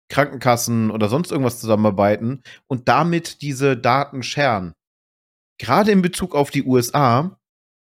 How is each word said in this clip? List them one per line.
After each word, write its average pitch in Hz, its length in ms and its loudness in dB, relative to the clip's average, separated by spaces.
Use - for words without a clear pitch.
Krankenkassen 120 840 0
oder 107 180 0
sonst 156 220 -2
irgendwas 127 280 -2
zusammenarbeiten 107 840 0
und 123 200 -6
damit 165 540 0
diese 139 360 0
Daten 127 460 0
sharen. 110 500 -2
Gerade 202 340 2
in 190 100 4
Bezug 175 340 -4
auf 143 160 0
die 139 120 -2
U 127 140 2
S 120 160 -2
A 143 440 2